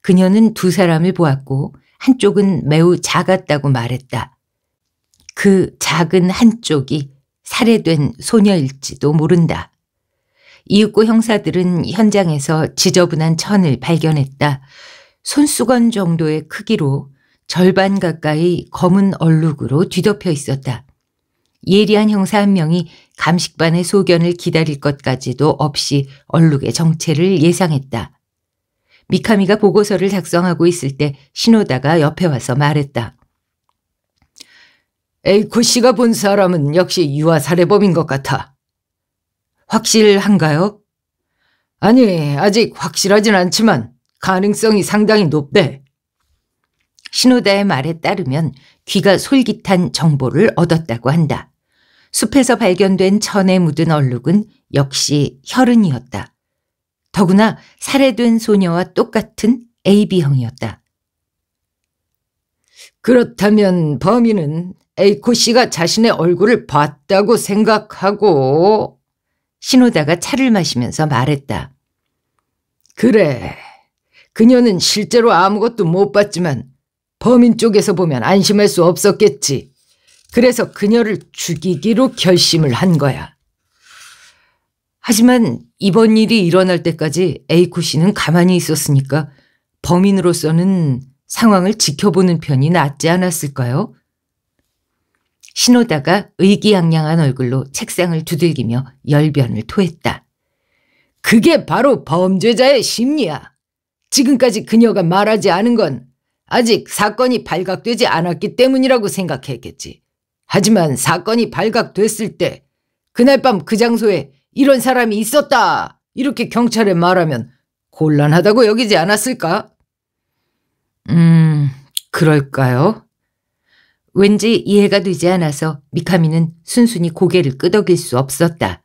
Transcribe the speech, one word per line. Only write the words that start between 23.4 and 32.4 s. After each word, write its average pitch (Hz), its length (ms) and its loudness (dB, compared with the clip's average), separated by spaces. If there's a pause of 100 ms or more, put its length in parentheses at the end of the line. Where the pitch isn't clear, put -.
소견을 175 500 0
기다릴 160 460 -4
것까지도 135 680 -4
없이 143 580 -4 (200)
얼룩의 147 440 2
정체를 165 680 0
예상했다. 156 720 -2 (960)
미카미가 196 480 0
보고서를 202 520 0
작성하고 175 580 -2
있을 139 300 -2
때 143 200 -4 (160)
신호다가 175 680 0
옆에 156 260 -2
와서 131 280 -4